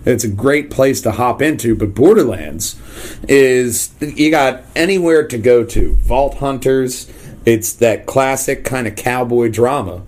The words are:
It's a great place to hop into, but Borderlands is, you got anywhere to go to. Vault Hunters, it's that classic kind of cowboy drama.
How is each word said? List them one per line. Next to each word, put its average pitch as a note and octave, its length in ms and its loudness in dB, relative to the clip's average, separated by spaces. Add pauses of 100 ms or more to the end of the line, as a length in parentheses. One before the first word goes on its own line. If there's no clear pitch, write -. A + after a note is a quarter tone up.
It's A#2+ 180 0
a A2 40 -4
great C#3 420 -2
place C3+ 320 0
to - 100 -2
hop B2 300 -2
into, C3+ 320 0
but G2+ 200 -4
Borderlands A2+ 800 2 (520)
is, B2+ 600 2 (100)
you D3 300 0
got C3 320 0 (120)
anywhere E3 520 2
to B2+ 100 -8
go A#2+ 280 4
to. - 320 2
Vault C3+ 420 2
Hunters, C3 680 -2 (380)
it's A2+ 300 2
that A2 320 0
classic C3+ 580 -2
kind B2+ 220 -4
of G2 100 -8
cowboy A#2+ 540 0
drama. A2 580 -2